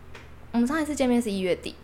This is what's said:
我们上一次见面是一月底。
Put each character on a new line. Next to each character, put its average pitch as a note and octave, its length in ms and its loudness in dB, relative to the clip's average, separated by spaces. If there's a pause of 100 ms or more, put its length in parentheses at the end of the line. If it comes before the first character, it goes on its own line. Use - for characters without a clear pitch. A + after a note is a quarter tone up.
(500)
我 A#3 80 0
们 A#3+ 80 6
上 D#4 160 2
一 - 20 0
次 D4+ 80 -2
见 C4 160 2
面 A#3+ 140 4
是 A3+ 80 -2
一 G3 80 0
月 F3+ 160 2
底。 - 300 -8